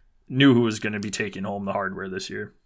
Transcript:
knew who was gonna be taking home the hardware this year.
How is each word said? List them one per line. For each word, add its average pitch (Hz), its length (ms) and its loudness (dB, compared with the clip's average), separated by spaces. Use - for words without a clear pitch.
knew 135 240 6
who 120 80 6
was 107 180 0
gonna 107 200 -4
be 104 100 -6
taking 98 340 -6
home 101 220 -6
the 98 80 -2
hardware 95 360 -4
this 95 200 -6
year. 104 240 -10